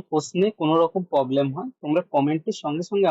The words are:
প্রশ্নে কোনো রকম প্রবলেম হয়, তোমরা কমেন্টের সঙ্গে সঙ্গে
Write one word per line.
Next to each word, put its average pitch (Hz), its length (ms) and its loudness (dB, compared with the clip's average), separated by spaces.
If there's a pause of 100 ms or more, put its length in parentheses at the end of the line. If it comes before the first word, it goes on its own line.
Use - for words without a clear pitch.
(100)
প্রশ্নে 160 360 0 (140)
কোনো 160 220 2
রকম 175 200 0 (100)
প্রবলেম 139 340 2 (100)
হয়, 131 140 -8 (120)
তোমরা 151 180 0 (140)
কমেন্টের 156 480 0
সঙ্গে 156 200 -4
সঙ্গে 196 280 0